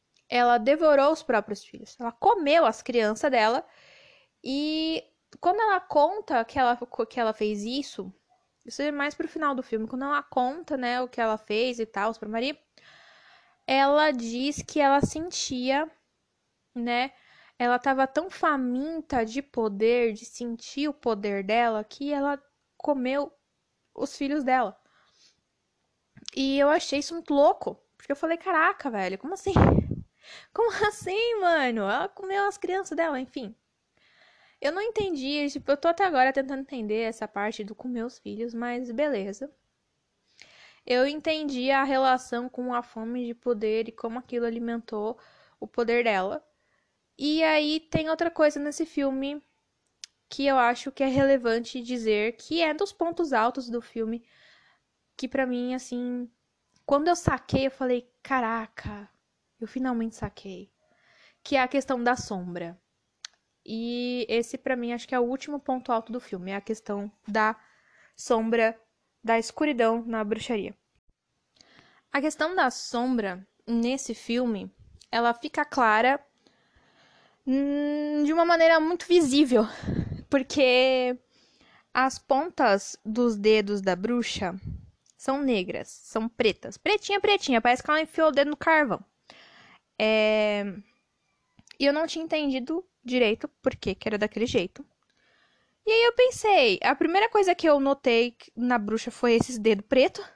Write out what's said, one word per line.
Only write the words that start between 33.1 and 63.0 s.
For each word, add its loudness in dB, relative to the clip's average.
enfim. -10
Eu 0
não -4
entendi, -2
tipo, -4
eu 4
tô 0
até 2
agora 2
tentando -4
entender -4
essa -6
parte -6
do -12
comer -8
os -10
filhos, -10
mas -8
beleza. -4
Eu 2
entendi -4
a 2
relação 0
com -8
a -4
fome -8
de -8
poder -2
e -16
como -10
aquilo -4
alimentou -6
o -12
poder 0
dela. 0
E 0
aí 2
tem -4
outra -2
coisa 2
nesse -6
filme -4
que -4
eu 4
acho 2
que -2
é 2
relevante 2
dizer, 0
que -4
é 0
dos -4
pontos -2
altos 0
do -4
filme, -8
que -8
pra -2
mim, -4
assim, -8
quando 2
eu 4
saquei, -2
eu 0
falei, -2
"Caraca, -4
eu -10
finalmente -4
saquei", -14
que -2
é 4
a 2
questão -2
da 2
sombra. -10